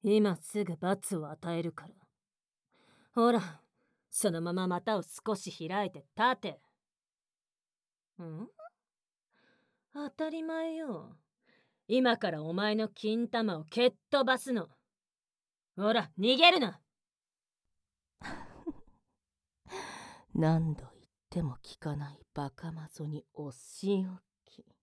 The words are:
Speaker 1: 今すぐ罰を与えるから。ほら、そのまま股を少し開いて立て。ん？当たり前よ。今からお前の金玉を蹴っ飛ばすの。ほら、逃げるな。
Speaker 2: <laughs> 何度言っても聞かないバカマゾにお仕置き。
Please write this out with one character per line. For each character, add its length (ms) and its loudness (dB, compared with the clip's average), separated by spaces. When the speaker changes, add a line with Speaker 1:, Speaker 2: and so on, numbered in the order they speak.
Speaker 1:
今 340 6
す 260 -4
ぐ 140 -4
罰 400 -2
を 140 -6
与 280 -4
え 40 -2
る 100 -2
か 160 -16
ら。 60 -20
ほ 180 6
ら、 300 0
そ 200 2
の 120 -2
ま 100 -2
ま 160 0
股 300 0
を 40 -2
少 320 -4
し 160 -8
開 200 0
い 20 -4
て 140 -18
立 200 4
て。 240 -10
ん？ 260 -10
当 160 -10
た 180 -6
り 140 -6
前 320 -4
よ。 420 -10
今 300 4
か 140 -2
ら 100 -6
お 100 -6
前 220 0
の 140 0
金 400 -2
玉 300 0
を 60 -10
蹴 220 2
っ 80 4
飛 140 4
ば 140 4
す 140 -6
の。 160 -2
ほ 160 2
ら、 260 2
逃 180 6
げ 160 10
る 80 4
な。 200 -2
Speaker 2:
<laughs> 640 -12
何 400 2
度 80 -10
言 80 -18
っ 20 -20
て 120 -4
も 200 -4
聞 160 -20
か 180 -6
な 160 -8
い 80 -20
バ 160 -6
カ 220 -12
マ 160 -12
ゾ 180 -12
に 260 -8
お 200 -10
仕 540 -2
置 160 -12
き。 220 -20